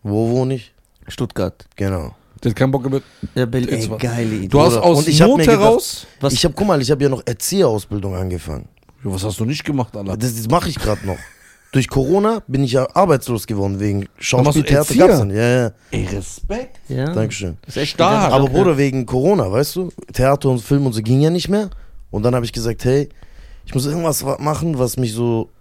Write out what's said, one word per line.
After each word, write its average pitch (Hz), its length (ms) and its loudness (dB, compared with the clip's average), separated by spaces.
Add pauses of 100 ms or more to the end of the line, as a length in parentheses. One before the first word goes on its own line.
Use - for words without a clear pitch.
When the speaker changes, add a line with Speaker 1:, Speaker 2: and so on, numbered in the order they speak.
Speaker 1:
Wo 107 260 0
wohne 127 240 0
ich? - 180 -14 (340)
Speaker 2:
Stuttgart. - 580 -6 (120)
Speaker 1:
Genau. 92 360 -4 (300)
Speaker 3:
Der 120 60 2
hat 107 80 -4
keinen 135 140 2
Bock 135 200 -2
mehr. 135 80 -2 (360)
Speaker 2:
Ja, 123 100 0
Berlin, 123 240 -2
Speaker 3:
Jetzt 113 160 -2
Speaker 2:
ey, 95 60 -8
Speaker 3:
war 110 60 -8
Speaker 2:
geile 117 380 -4
Idee. 95 140 -6
Speaker 3:
Du 143 100 4
hast 165 140 6
Speaker 1:
Bruder, 113 120 2
Speaker 3:
aus 170 120 6
Speaker 1:
und 156 100 2
ich 151 140 6
hab 196 80 8
Speaker 3:
Not 277 80 6
Speaker 1:
mir - 80 4
gedacht, 226 160 6
Speaker 3:
heraus. 226 460 2 (120)
Speaker 2:
Was? 139 140 0
Speaker 1:
ich 123 100 0
hab, 160 100 0
guck 202 140 -2
mal, 160 140 2
ich 123 100 0
hab 139 100 2
ja 143 60 2
noch 131 180 -2
Erzieherausbildung 104 920 -2
angefangen. 90 520 -6 (340)
Speaker 3:
Ja, 98 120 -6
was 95 100 -6
hast 104 160 -6
du 110 60 -2
nicht 147 180 -4
gemacht, 135 320 -4
Alter? 98 220 -6
Speaker 1:
Das, 117 180 -4
das 113 140 -8
mach 170 180 2
ich 151 100 -6
grad 104 280 -2
noch. 98 100 -4 (560)
Durch 127 160 0
Corona 196 600 0
bin 135 180 0
ich 120 80 -4
ja 131 200 2
arbeitslos 131 540 2
geworden 98 320 -2
wegen 101 220 -2
Speaker 3:
Dann 101 80 -8
machst - 100 -20
du - 40 -16 (360)
Speaker 1:
Schauspiel, 147 40 0
Theater 143 160 4 (100)
Speaker 3:
Erzieher? 349 180 6
Speaker 1:
gab's 156 160 6
nicht. 98 140 -2
Ja, 117 120 2 (140)
ja. 110 80 -2 (200)
Speaker 3:
Ey, 101 160 -2
Respekt. 190 720 -8 (100)
Speaker 2:
Ja. 131 240 -2
Speaker 1:
Dankeschön. 101 480 -4
Speaker 2:
Das - 160 -12
ist 135 40 -2
echt 147 120 -4
Speaker 3:
Stark. 196 320 2
Speaker 2:
ein 139 80 2
Speaker 1:
Aber 135 140 6
Speaker 2:
guter 127 60 0
Speaker 1:
Bruder, 185 180 4
Speaker 2:
Job, 143 60 2
Speaker 1:
wegen 131 280 0
Corona, 127 440 0
weißt 123 280 0
du, 180 140 -6 (200)
Theater 139 380 2
und 127 100 0
Film 143 260 0
und 127 60 0
so 110 100 -4
ging 127 200 2
ja 156 80 4
nicht 165 180 -2
mehr. 196 220 -2 (420)
Und 104 120 -4
dann 123 120 2
hab 123 80 0
ich 117 80 -8
gesagt, 113 320 -6
hey, 135 240 2 (580)
ich - 80 -12
muss 131 120 -2
irgendwas 156 400 -2
wa-, 135 160 -4
machen, 151 360 -2
was 123 200 -2
mich 120 160 -2
so 117 360 -2 (120)